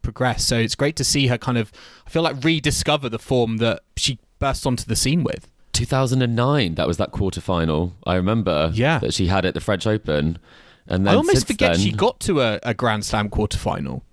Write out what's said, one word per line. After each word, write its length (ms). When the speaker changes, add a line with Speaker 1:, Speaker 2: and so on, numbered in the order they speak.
Speaker 1:
progress. 420
So 140
it's 160
great 220
to 80
see 220
her 100
kind 220
of, 120
I 40
feel 120
like, 200
rediscover 640
the 100
form 400
that 240
she 220
burst 280
onto 180
the 120
scene 280
with. 240
Speaker 2:
Two 120
thousand 380
and 120
nine, 420
that 100
was 100
that 160
quarterfinal. 800
I 80
remember 580
Speaker 1:
Yeah. 280
Speaker 2:
that 120
she 140
had 180
at 100
the 60
French 260
Open. 520
And 200
then 80
Speaker 1:
I 20
almost 220
Speaker 2:
since 60
Speaker 1:
forget 280
Speaker 2:
then 80
Speaker 1:
she 120
got 280
to 200
a, 220
a 120
Grand 300
Slam 260
quarterfinal. 720